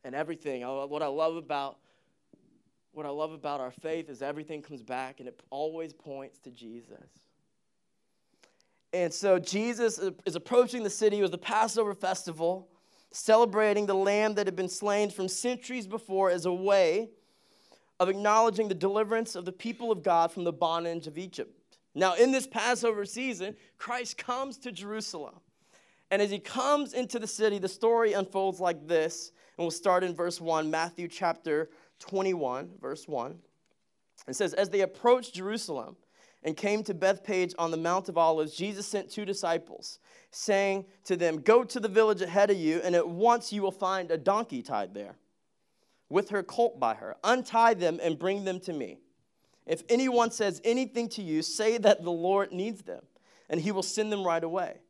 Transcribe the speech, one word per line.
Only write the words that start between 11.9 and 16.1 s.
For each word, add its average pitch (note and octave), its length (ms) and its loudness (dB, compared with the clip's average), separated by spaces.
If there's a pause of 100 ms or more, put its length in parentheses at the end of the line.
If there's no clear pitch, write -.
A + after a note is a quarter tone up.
festival, F#3 760 -4 (420)
celebrating G#3+ 760 4
the G3 80 2
lamb G#3 400 2
that G#3 100 2
had F#3+ 100 -2
been F#3 140 -4
slain G#3 400 0
from F#3+ 180 -4
centuries B3 600 -4
before F#3+ 420 0